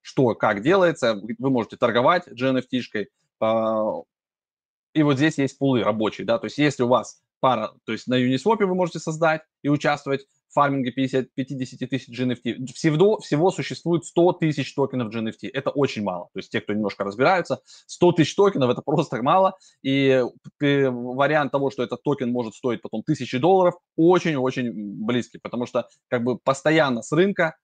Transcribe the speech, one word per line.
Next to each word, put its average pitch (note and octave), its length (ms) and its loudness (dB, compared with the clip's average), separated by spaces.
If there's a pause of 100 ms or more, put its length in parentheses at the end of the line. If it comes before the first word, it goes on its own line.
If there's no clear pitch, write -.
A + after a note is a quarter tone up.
что, A#2+ 340 0
как G#2 280 0
делается, C#3+ 580 2 (180)
вы C3+ 120 -2
можете A2+ 260 -2
торговать B2+ 520 0
G A#2+ 180 -6
N C3 120 0
F B2 100 -6
T-шкой, A2 400 -6 (320)
а, A2 640 0 (920)
и D#3 80 2
вот D3 140 4
здесь D3+ 220 0
есть C3+ 200 -2
пулы C3 240 2
рабочие, G#2 440 -2
да, A2+ 120 0
то - 80 -6
есть G#2 120 -8
если C#3+ 260 2
у A#2+ 40 0
вас A#2 320 0 (200)
пара, A#2 320 0 (120)
то A2+ 80 -6
есть G#2+ 140 -8
на B2+ 80 -2
Uniswap C3 500 2
вы F#3 100 0
можете F3+ 240 -2
создать D#3+ 440 -2 (200)
и C#3 60 -2
участвовать C#3+ 560 0 (240)
в - 60 -20
фарминге C#3 360 2
пятьдесят, C3 440 -2
пятидесяти B2+ 520 -8
тысяч B2+ 300 -6
G B2+ 60 -4
N B2+ 80 0
F A#2+ 100 -4
T. A#2+ 160 -4 (160)
Всего, E3 460 2
всего E3 320 0
существует D#3+ 560 -4
сто F3 260 4
тысяч D3+ 420 -2
токенов C3 360 -2
G A#2 80 -6
N A2 100 -4
F A2 80 -8
T. G2+ 120 -12
Это C#3 220 -4
очень C3+ 320 -2
мало. F2+ 300 -6
То F#2+ 60 -10
есть - 120 -14
те, A2+ 120 -4
кто G#2+ 100 -6
немножко G#2 320 -4
разбираются, C3+ 560 0 (260)
сто - 260 4
тысяч D#3+ 220 2
токенов — F3 380 2
это - 80 -2
просто C#3 420 -2
мало. F#3+ 360 2 (240)
И, C3+ 420 2 (380)
э, C#3+ 260 2
вариант B2+ 640 0
того, C#3 180 0
что - 120 -6
этот A#2 200 -6
токен C3+ 300 -2
может A#2+ 220 -4
стоить A#2 260 -4
потом - 220 -8
тысячи C3 360 -4
долларов, F3 360 4 (220)
очень-очень C#3 760 2
близкий, G#2+ 680 -6
потому A#2+ 280 -8
что, A#2 220 -4 (200)
как A#2+ 160 -2
бы, B2 140 -2
постоянно D3 640 2
с - 100 -6
рынка F3 520 0